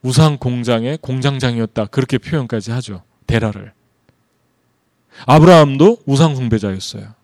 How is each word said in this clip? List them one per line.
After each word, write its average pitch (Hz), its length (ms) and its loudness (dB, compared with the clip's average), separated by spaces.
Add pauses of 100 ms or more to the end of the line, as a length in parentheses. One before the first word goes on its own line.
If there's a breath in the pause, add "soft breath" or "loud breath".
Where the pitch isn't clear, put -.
우상 143 340 2
공장의 123 640 -4
공장장이었다, 123 840 -4
그렇게 131 320 -4
표현까지 117 520 -8
하죠. 113 320 -10 (220)
데라를. 107 480 -4 (1500 loud breath)
아브라함도 156 800 6
우상 139 300 0
숭배자였어요. 107 880 -6